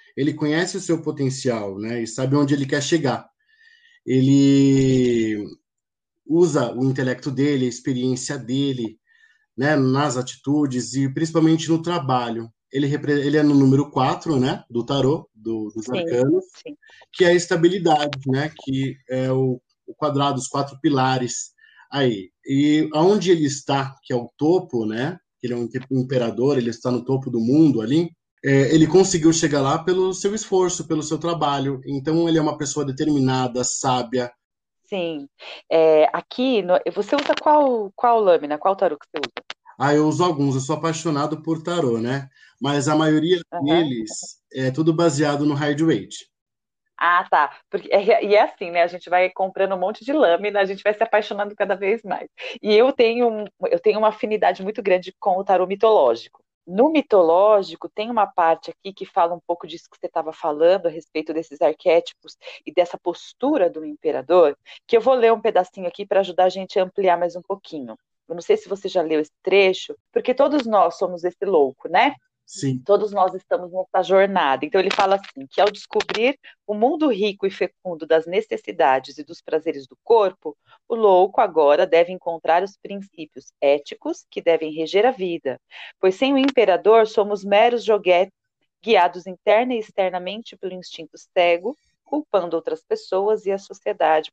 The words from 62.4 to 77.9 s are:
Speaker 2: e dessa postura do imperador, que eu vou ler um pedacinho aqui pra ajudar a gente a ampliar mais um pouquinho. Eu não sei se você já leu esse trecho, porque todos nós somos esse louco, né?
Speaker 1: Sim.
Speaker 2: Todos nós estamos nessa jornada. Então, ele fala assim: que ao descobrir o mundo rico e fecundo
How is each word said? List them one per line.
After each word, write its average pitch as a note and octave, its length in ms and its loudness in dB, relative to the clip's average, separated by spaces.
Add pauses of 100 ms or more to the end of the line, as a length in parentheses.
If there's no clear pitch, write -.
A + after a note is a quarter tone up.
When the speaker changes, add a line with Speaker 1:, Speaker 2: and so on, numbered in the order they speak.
Speaker 2:
e D#3 80 -16
dessa F3 240 2
postura B3 720 -4
do D#3 160 -8
imperador, D3+ 720 0 (300)
que A#3 100 2
eu A3+ 60 2
vou B3+ 120 4
ler A3+ 160 4
um A3 100 2
pedacinho F#3 460 -2
aqui G3 200 -10
pra G3 140 2
ajudar F3+ 240 0
a F#3 40 4
gente F#3+ 300 -4
a F#3 60 2
ampliar F#3 340 0
mais F3 180 -4
um F3+ 60 -12
pouquinho. D3 560 -12 (280)
Eu E3 80 -12
não F3 60 -10
sei G#3+ 160 2
se G#3+ 100 -10
você G3 220 -8
já F3+ 140 0
leu D#3 180 0
esse D#3 120 -6 (100)
trecho, F#3+ 520 2 (160)
porque A#3+ 220 -2
todos C#4 320 2
nós G3 320 2
somos F3+ 280 -4
esse F3+ 200 -6
louco, D#3 420 0
né? A3+ 280 2 (320)
Speaker 1:
Sim. C3 380 -6
Speaker 2:
Todos G3+ 260 2
nós F#3+ 240 0
estamos F3+ 380 -6
nessa F#3 300 -2
jornada. E3+ 640 2
Então, - 120 0
ele F3+ 120 0
fala G3 260 2
assim: C3+ 340 -12
que - 120 -2
ao G3+ 80 4
descobrir G#3+ 680 -4 (280)
o G#3 80 -6
mundo D4 340 0
rico G3+ 380 -2
e F#3+ 40 -4
fecundo F3 560 -8